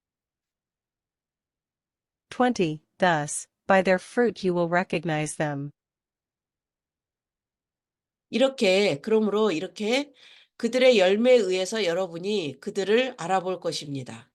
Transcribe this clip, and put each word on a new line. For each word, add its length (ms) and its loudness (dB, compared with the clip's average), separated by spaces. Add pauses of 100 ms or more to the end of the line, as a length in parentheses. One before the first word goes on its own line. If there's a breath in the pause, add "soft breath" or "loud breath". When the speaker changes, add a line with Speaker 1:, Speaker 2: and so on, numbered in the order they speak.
(2250)
Speaker 1:
Twenty. 520 0 (180)
Thus, 480 -2 (180)
by 160 4
their 180 2
fruit 480 -2
you 80 0
will 160 -2
recognize 680 -2
them. 340 -4 (2500)
Speaker 2:
이렇게, 720 2
그러므로 500 0
이렇게 600 -4 (440 soft breath)
그들의 420 4
열매에 380 6
의해서 460 -2
여러분이 760 -4
그들을 580 -2
알아볼 420 -2
것입니다. 760 -10